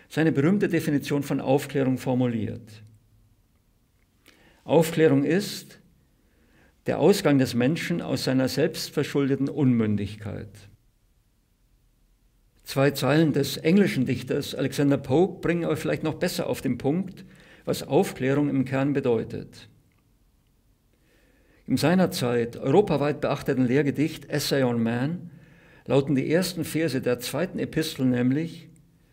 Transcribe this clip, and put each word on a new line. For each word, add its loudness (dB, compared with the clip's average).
seine 2
berühmte 2
Definition 0
von -4
Aufklärung 0
formuliert. -4
Aufklärung 4
ist -2
der -2
Ausgang 4
des 0
Menschen 0
aus -4
seiner 2
selbstverschuldeten -2
Unmündigkeit. 0
Zwei 2
Zeilen 2
des -2
englischen 2
Dichters -4
Alexander 0
Pope 0
bringen -2
euch -2
vielleicht -4
noch -2
besser -4
auf -4
den -4
Punkt, -4
was -4
Aufklärung 0
im 0
Kern 0
bedeutet. -2
Im 0
seinerzeit 2
europaweit 2
beachteten 0
Lehrgedicht 0
Essay 0
on 0
Man -2
lauten 2
die 0
ersten 0
Verse -2
der 0
zweiten -6
Epistel -4
nämlich: 0